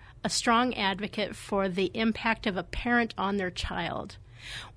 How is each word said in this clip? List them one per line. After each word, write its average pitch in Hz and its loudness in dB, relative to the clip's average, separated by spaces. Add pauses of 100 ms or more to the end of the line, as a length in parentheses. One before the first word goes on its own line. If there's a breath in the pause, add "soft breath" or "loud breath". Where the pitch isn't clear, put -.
(240 loud breath)
a - 2
strong 240 4
advocate 196 -2
for 196 0
the 180 0
impact 226 0
of 190 0
a - 0
parent 240 0
on 196 0
their 180 0
child. - -4 (600 loud breath)